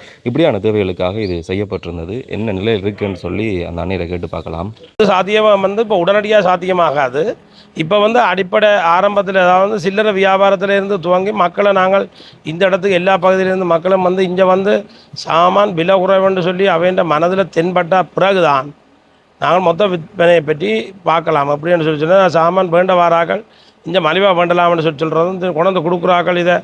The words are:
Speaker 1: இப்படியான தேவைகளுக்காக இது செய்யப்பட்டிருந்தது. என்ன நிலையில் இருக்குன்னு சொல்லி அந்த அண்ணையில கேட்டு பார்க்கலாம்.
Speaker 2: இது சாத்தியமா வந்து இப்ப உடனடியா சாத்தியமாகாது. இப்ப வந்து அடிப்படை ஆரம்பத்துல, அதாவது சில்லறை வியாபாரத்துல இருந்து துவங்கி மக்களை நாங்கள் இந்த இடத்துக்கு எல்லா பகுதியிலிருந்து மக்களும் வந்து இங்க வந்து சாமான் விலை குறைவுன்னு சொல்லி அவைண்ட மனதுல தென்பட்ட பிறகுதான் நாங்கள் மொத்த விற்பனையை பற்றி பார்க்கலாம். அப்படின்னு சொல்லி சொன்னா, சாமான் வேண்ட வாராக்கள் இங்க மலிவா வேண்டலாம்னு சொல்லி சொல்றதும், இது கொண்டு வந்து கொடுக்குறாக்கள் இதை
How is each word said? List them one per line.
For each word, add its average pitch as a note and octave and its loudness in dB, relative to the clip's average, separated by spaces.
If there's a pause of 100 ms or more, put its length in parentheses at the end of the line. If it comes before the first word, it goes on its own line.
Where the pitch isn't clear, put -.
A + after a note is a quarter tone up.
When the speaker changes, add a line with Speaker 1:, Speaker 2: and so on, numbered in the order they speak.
(240)
Speaker 1:
இப்படியான C3 0
தேவைகளுக்காக F#2+ -2
இது F2+ -6
செய்யப்பட்டிருந்தது. F#2+ -8
என்ன G#2+ -6
நிலையில் G2+ -2
இருக்குன்னு G2+ -6
சொல்லி F#2 -6
அந்த E2+ -8
அண்ணையில F2+ -4
கேட்டு F2 -8
பார்க்கலாம். E2+ -10 (220)
Speaker 2:
இது G3+ 2
சாத்தியமா G3+ 2
வந்து G3+ -2
இப்ப G#3+ -2
உடனடியா G3+ 2
சாத்தியமாகாது. F3 0 (380)
இப்ப D#3+ -2
வந்து A3 2
அடிப்படை G3 0
ஆரம்பத்துல, G3 2
அதாவது F#3+ 2
சில்லறை F#3+ 0
வியாபாரத்துல G3 2
இருந்து G3 0
துவங்கி F3+ 0
மக்களை G3+ 0
நாங்கள் F#3+ 0 (340)
இந்த E3+ -2
இடத்துக்கு F#3 0
எல்லா F#3 2
பகுதியிலிருந்து F#3 0
மக்களும் F3+ 0
வந்து F#3 0
இங்க F#3 0
வந்து G3 2 (280)
சாமான் F3+ 0
விலை E3+ 0
குறைவுன்னு F#3+ 2
சொல்லி F#3 -2
அவைண்ட F3+ 0
மனதுல F3 0
தென்பட்ட F3+ 0 (120)
பிறகுதான் D#3 0 (640)
நாங்கள் D#3 2
மொத்த E3+ 0
விற்பனையை E3+ 0
பற்றி F#3+ -4 (100)
பார்க்கலாம். D#3+ 0
அப்படின்னு D#3 0
சொல்லி D#3 -2
சொன்னா, F#3 4
சாமான் E3+ 2
வேண்ட F#3 2
வாராக்கள் E3+ 2 (400)
இங்க F3 -2
மலிவா F3+ 2
வேண்டலாம்னு F3 2
சொல்லி D#3 -2
சொல்றதும், D#3+ -2
இது F3+ -4
கொண்டு E3+ 0
வந்து F3+ -2
கொடுக்குறாக்கள் F3 0
இதை F3 2